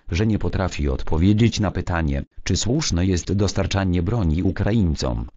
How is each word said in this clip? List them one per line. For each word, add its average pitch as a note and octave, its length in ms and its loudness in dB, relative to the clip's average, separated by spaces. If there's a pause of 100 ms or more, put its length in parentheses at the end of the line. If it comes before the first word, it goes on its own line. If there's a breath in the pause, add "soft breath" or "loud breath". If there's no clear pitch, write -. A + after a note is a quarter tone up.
(120)
że G2 160 2
nie G#2+ 120 2
potrafi F2 500 -2
odpowiedzieć F#2+ 720 2
na G2 120 0
pytanie, D#2+ 520 -2 (200)
czy F#2 140 0
słuszne G2 480 0
jest F2+ 280 0
dostarczanie F#2+ 680 0
broni F2+ 400 0
Ukraińcom. F2 920 0